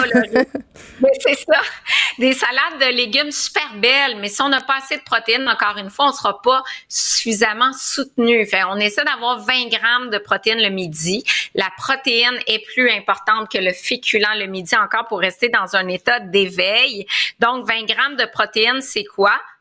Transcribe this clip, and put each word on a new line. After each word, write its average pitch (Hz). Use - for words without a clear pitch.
colorées. 240
<laughs> -
Oui, 269
c'est 294
ça. 302
Des 262
salades 269
de 254
légumes 247
super -
belles, 247
mais 202
si 208
on 277
n'a 269
pas 269
assez 285
de 285
protéines, 233
encore 214
une 196
fois, 285
on -
sera 208
pas 262
suffisamment 226
soutenu. 233
Fait, 190
on 196
essaie 208
d'avoir 247
vingt 247
grammes 233
de 208
protéines 220
le 208
midi. 180
La 190
protéine 247
est 220
plus 254
importante 214
que 208
le 185
féculent 214
le 196
midi, 190
encore 226
pour 202
rester 190
dans 208
un 185
état 240
d'éveil. 196
Donc, 240
vingt 226
grammes 247
de 240
protéines, 226
c'est 220
quoi ? 202